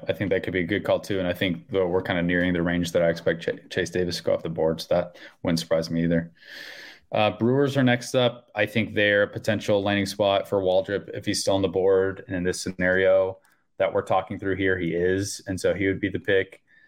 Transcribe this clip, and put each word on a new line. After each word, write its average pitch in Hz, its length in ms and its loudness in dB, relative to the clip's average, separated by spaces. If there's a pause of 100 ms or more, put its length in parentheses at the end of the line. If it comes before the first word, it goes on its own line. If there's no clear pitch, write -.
I 113 40 0
think 98 180 -2
that 92 120 2
could 92 100 -6
be 92 80 0
a 87 60 0
good 95 180 0
call 95 140 2
too. 95 220 -4
And 90 80 -2
I 87 40 -2
think 87 380 -4
that 95 160 2
we're 90 160 0
kind 92 160 -2
of 85 60 0
nearing 90 280 2
the 87 100 0
range 87 300 0
that 87 100 2
I 85 60 4
expect 85 340 -2
Ch-, - 280 -6
Chase 87 200 -4
Davis 87 260 -2
to - 80 -8
go 95 100 2
off - 80 -4
the 85 60 -8
board, 80 320 -2
so - 100 -12
that - 280 -2 (240)
wouldn't 85 180 0
surprise 82 280 -2
me 82 140 -2
either. 85 300 0 (800)
Uh, 107 180 2
Brewers 131 460 2
are 135 80 4
next 123 320 2
up. 123 400 0
I 107 100 2
think 104 280 -2
they're 104 280 4
a 101 60 2
potential 104 540 0
landing 101 240 0
spot 98 420 2
for 101 120 0
Waldrep 95 540 0
if 104 100 -10
he's 101 160 -2
still 101 140 0
on 98 80 2
the 95 60 0
board. 95 580 2
And 95 100 -6
in 87 60 -2
this 90 180 -2
scenario 92 800 2 (400)
that 95 140 0
we're 98 100 0
talking 95 360 -2
through 98 180 -2
here, 95 200 0
he 90 180 -2
is. 92 520 0
And 92 140 -6
so 90 140 2
he 98 120 -2
would 95 140 0
be 101 80 -2
the 92 100 -6
pick. 95 440 -2 (260)